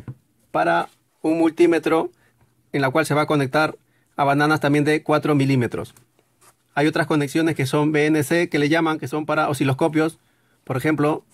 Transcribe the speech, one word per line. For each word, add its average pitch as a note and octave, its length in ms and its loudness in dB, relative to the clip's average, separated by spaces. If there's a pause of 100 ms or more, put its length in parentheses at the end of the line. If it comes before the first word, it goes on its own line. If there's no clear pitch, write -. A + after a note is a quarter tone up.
(500)
para - 380 0 (340)
un D#3+ 160 0
multímetro, E3 720 2 (600)
en C#3+ 100 -2
la C3+ 80 0
cual D#3 160 0
se C#3+ 80 -2
va D3+ 80 2
a D3 40 -2
conectar D3+ 500 0 (400)
a D3 80 0
bananas D3 360 2
también D3 240 2
de D3+ 180 0
cuatro D3+ 320 0
milímetros. C3 600 0 (800)
Hay D3 120 0
otras D#3 200 -2
conexiones D#3 500 0
que C3 100 -2
son D3+ 260 0
B D3+ 140 2
N D#3 160 2
C, E3+ 260 0
que D#3+ 100 -2
le D3 100 0
llaman, D#3+ 300 0
que D3 100 -10
son D3+ 180 -6
para D3+ 220 0
osciloscopios. D3+ 680 -2 (460)
Por B2+ 120 -6
ejemplo, D3+ 580 -2